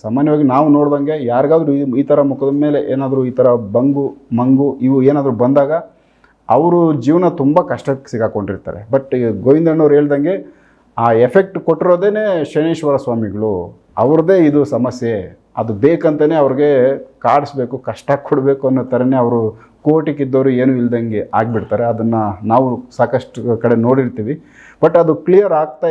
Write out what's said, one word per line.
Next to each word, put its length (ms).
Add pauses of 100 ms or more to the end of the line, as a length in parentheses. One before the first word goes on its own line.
ಸಾಮಾನ್ಯವಾಗಿ 400
ನಾವು 260
ನೋಡ್ದಂಗೆ 580
ಯಾರಿಗಾದ್ರೂ 460
ಈ, 280
ಈ 20
ಥರ 200
ಮುಖದ 240
ಮೇಲೆ 460
ಏನಾದರೂ 320
ಈ 60
ಥರ 240
ಬಂಗು, 600 (160)
ಮಂಗು 500
ಇವು 200
ಏನಾದರೂ 300
ಬಂದಾಗ 400 (760)
ಅವರು 520
ಜೀವನ 280
ತುಂಬ 320
ಕಷ್ಟಕ್ಕೆ 500
ಸಿಗಾಕೊಂಡಿರ್ತಾರೆ. 800
But 520
ಗೋವಿಂದಣ್ಣವ್ರು 520
ಹೇಳ್ದಂಗೆ 600 (440)
ಆ 140
ಎಫೆಕ್ಟ್ 460
ಕೊಟ್ಟಿರೋದೇನೆ 920
ಶನೇಶ್ವರ 440
ಸ್ವಾಮಿಗಳು, 880 (160)
ಅವ್ರದ್ದೇ 400
ಇದು 260
ಸಮಸ್ಯೆ. 800 (160)
ಅದು 120 (120)
ಬೇಕಂತನೇ 580
ಅವ್ರಿಗೆ 280 (560)
ಕಾಡಿಸ್ಬೇಕು, 500 (120)
ಕಷ್ಟ 220 (180)
ಕೊಡ್ಬೇಕು 420
ಅನ್ನೋ 120 (100)
ಥರನೇ 320
ಅವರು 160 (460)
ಕೋಟಿಗಿದ್ದವರು 640 (100)
ಏನೂ 200
ಇಲ್ದಂಗೆ 420 (160)
ಆಗ್ಬಿಡ್ತಾರೆ. 540
ಅದನ್ನ 240 (360)
ನಾವು 160 (300)
ಸಾಕಷ್ಟು 680
ಕಡೆ 120 (100)
ನೋಡಿರ್ತೀವಿ. 480 (480)
But 200
ಅದು 100 (140)
ಕ್ಲಿಯರ್ 360
ಆಗ್ತಾ 280